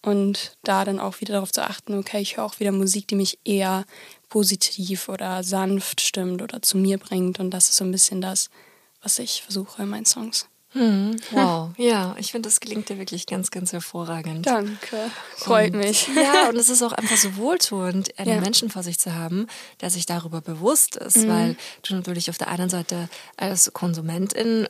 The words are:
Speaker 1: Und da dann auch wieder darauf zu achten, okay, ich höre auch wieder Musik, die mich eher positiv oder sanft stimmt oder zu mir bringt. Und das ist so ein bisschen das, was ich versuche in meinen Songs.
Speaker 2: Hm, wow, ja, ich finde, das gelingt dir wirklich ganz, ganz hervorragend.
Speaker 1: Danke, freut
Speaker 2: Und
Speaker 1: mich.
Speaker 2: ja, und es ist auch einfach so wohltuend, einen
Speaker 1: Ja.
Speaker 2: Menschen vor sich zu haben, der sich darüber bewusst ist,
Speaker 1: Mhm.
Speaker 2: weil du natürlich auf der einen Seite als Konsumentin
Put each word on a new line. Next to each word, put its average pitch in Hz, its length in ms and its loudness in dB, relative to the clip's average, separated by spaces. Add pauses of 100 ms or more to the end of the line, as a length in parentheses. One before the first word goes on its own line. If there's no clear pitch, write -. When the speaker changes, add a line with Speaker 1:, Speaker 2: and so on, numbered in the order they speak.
Speaker 1:
Und 202 600 0
da 196 220 2
dann 196 160 -2
auch 196 200 -6
wieder 208 140 -6
darauf 196 160 -2
zu - 120 0
achten, 202 360 -4
okay, 196 220 -4
ich 202 160 -6
höre 220 80 -2
auch - 160 -8
wieder 202 100 2
Musik, 196 380 0
die 208 80 0
mich 196 280 -2
eher 190 400 0 (440)
positiv 190 800 0
oder 190 340 -6
sanft 190 580 0
stimmt 180 420 -2
oder 226 200 -10
zu - 140 2
mir 190 220 4
bringt. 180 420 -2
Und 185 100 -2
das 185 200 2
ist - 60 2
so 196 80 0
ein 185 60 0
bisschen 185 300 2
das, 185 300 -2 (520)
was - 160 -2
ich - 240 -4
versuche 202 400 -8
in 196 60 -4
meinen 214 180 -4
Songs. - 420 -2 (220)
Speaker 2:
Hm, 220 460 4 (140)
wow, 170 480 2
ja, 214 400 2
ich - 140 -6
finde, 226 160 -4
das - 120 4
gelingt 214 280 -8
dir 196 100 -6
wirklich 185 280 -8
ganz, 190 240 -4
ganz 180 220 -4
hervorragend. 165 720 -6
Speaker 1:
Danke, 220 640 -2 (260)
freut 214 360 4
Speaker 2:
Und 208 60 0
Speaker 1:
mich. 202 360 2
Speaker 2:
ja, 285 340 6
und 233 80 0
es 240 120 6
ist 240 140 6
auch 233 100 0
einfach 220 240 0
so 196 200 2
wohltuend, 196 840 0
einen 190 120 0
Speaker 1:
Ja. 180 100 4
Speaker 2:
Menschen 214 280 2
vor 185 140 -6
sich 175 160 -6
zu 170 160 -2
haben, 170 320 -2 (340)
der 180 100 -4
sich 175 160 -2
darüber 170 340 -4
bewusst 170 560 2
ist, - 200 0
Speaker 1:
Mhm. 220 120 6
Speaker 2:
weil 226 280 2 (260)
du 196 120 -4
natürlich 180 360 -4
auf 165 80 -8
der - 100 -4
einen 180 200 -2
Seite 175 400 -4 (280)
als 190 360 0
Konsumentin 185 960 -2